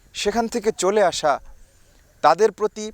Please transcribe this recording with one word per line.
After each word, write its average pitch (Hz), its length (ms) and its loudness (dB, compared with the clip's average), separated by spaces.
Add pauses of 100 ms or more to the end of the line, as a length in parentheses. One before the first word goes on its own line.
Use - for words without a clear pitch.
(140)
সেখান 226 340 -2
থেকে 220 240 -4
চলে 202 320 0
আসা, 151 360 0 (840)
তাদের 170 300 4
প্রতি 214 420 -6